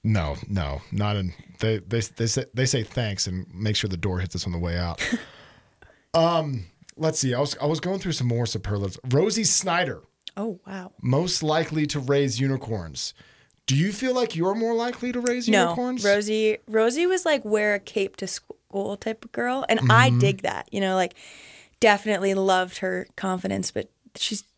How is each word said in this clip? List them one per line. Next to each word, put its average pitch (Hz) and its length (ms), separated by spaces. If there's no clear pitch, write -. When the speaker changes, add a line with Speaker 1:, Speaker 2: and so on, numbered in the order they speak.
Speaker 1:
No, 87 320
no, 78 320
not 104 240
in. 92 160
They, 110 180
they, 113 220
they 113 260
say, - 180
they 123 120
say 123 160
thanks 104 440
and 92 280
make 104 200
sure 104 140
the 92 80
door 90 240
hits 90 160
us 87 100
on 90 60
the 85 60
way 85 180
out. 87 260
Speaker 2:
<laughs> 240 160
Speaker 1:
Um, 160 520
let's 156 220
see. 127 160
I 123 60
was, 143 200
I 151 60
was 165 140
going 190 200
through 180 120
some 123 140
more 120 200
superlatives. 101 520
Rosie 196 340
Snyder. 170 580
Speaker 2:
Oh, 202 300
wow. 190 260
Speaker 1:
Most 143 400
likely 156 460
to 147 120
raise 135 400
unicorns. 107 760
Do 131 100
you 190 160
feel 254 220
like 240 200
you're 180 200
more 226 200
likely 240 380
to 247 80
raise 240 280
Speaker 2:
No, 196 160
Speaker 1:
unicorns? 240 400
Speaker 2:
Rosie, 208 640
Rosie 233 400
was, 359 200
like, 285 180
wear 208 300
a 202 60
cape - 360
to 190 100
school - 680
type - 280
of - 80
girl, 247 360
and 226 120
I 233 160
Speaker 1:
Mm-hmm. 120 100
Speaker 2:
dig - 240
that. - 300
You 202 80
know, 190 160
like, 180 180
definitely 202 540
loved 185 440
her 185 280
confidence, 185 540
but - 200
she's - 280